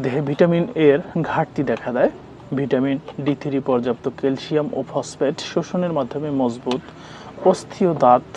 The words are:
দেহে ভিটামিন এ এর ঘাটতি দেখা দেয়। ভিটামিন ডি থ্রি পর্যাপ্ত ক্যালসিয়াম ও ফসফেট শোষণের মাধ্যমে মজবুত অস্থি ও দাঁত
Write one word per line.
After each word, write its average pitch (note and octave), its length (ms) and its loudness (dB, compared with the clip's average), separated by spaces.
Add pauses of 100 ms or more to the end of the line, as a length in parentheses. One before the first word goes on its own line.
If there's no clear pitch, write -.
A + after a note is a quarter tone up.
দেহে C3 240 -2
ভিটামিন E3+ 360 4 (200)
এ - 100 8
এর C#3+ 60 2 (300)
ঘাটতি D#3 400 -2
দেখা A#2 260 -4
দেয়। E3+ 140 4 (480)
ভিটামিন C3+ 380 0 (280)
ডি C#3+ 160 2
থ্রি C#3 180 -4 (100)
পর্যাপ্ত B2 360 0 (140)
ক্যালসিয়াম D3 480 0 (120)
ও - 20 -2 (100)
ফসফেট D3 460 -2 (160)
শোষণের F3+ 460 -2
মাধ্যমে D3 300 -4 (120)
মজবুত B2 420 -2 (680)
অস্থি - 400 -2
ও - 20 2 (120)
দাঁত B2 320 6